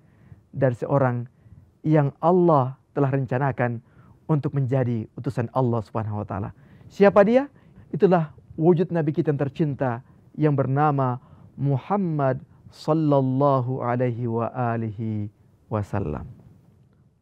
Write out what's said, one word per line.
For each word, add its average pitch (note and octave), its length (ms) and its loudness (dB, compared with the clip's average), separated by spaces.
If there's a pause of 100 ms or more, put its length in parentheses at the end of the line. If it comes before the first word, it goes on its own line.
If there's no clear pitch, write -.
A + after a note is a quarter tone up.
(540)
dari C3 240 0
seorang B2 480 0 (560)
yang D3+ 400 2
Allah D#3+ 560 4 (160)
telah C#3 160 0
rencanakan B2+ 720 -2 (480)
untuk D3+ 240 0
menjadi B2 640 -2
utusan A#2+ 340 -6
Allah A#2 300 0
Subhanahu G#2 400 -8
wa G2 60 -10
taala. G#2 220 -8 (380)
Siapa G3 380 4
dia? B3+ 240 2 (420)
Itulah F3 400 2 (240)
wujud E3 380 2
Nabi D#3 180 -2
kita D#3 220 -2
yang C#3 80 -4
tercinta C3+ 640 -4 (320)
yang D3+ 180 2
bernama C3+ 640 0 (400)
Muhammad C#3 800 -2 (320)
sallallahu C3+ 1120 2
alaihi B2 480 -2
wa A2+ 220 -2
alihi A2+ 720 -4 (400)
wasallam. G2 560 -4 (1000)